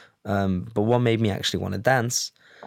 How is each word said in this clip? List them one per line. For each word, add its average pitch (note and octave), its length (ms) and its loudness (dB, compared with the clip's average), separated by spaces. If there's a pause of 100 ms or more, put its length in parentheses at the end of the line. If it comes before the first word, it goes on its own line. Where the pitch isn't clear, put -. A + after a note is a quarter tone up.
(240)
Um, G2 480 0
but G#2 100 0
what A#2+ 180 4
made A2+ 200 2
me G#2+ 100 2
actually - 280 -4
wanna F#2+ 200 -4
dance, B2 520 0 (360)